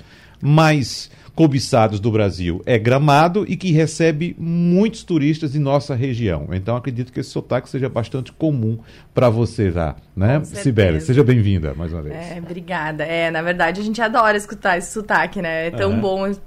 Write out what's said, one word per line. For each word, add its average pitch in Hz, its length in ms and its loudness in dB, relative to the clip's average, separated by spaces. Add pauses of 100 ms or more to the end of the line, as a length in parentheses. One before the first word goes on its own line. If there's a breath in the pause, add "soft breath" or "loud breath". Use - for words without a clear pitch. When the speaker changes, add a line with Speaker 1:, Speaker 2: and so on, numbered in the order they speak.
(420 loud breath)
Speaker 1:
mais 151 720 2 (240 loud breath)
cobiçados 123 640 2
do 110 120 0
Brasil 95 520 0
é 123 140 2
Gramado 147 680 4
e 190 100 -4
que 185 140 -2
recebe 160 680 0
muitos 175 680 0
turistas 156 500 0
de 147 40 -4
nossa 139 380 0
região. 113 560 -2
Então, 92 240 -4
acredito 123 360 -6
que - 80 -8
esse 131 120 -8
sotaque 123 360 -4
seja 131 220 -4
bastante 120 420 -6
comum 117 460 -2 (380 loud breath)
pra 123 160 4
você 107 400 0
já, 82 240 -2 (200)
né, 107 220 2
Speaker 2:
Com 156 80 -4
certeza. - 180 -10
Speaker 1:
Cibele? 98 380 2
Seja 127 220 4
bem-vinda, 101 500 2
mais 80 180 -8
uma 82 120 -8
vez. 73 120 -10
Speaker 2:
É, - 220 -12
obrigada. 165 680 -8
É, 165 280 -2
na 160 100 -4
verdade, 175 400 -2
a - 20 -4
gente 214 160 -4
adora 220 380 2
escutar 208 400 -2
esse - 140 -8
sotaque, 196 500 -2
né? 160 280 -4
É - 20 -6
tão 196 220 -2
Speaker 1:
Aham. 226 80 0
Speaker 2:
bom 196 320 -2 (140)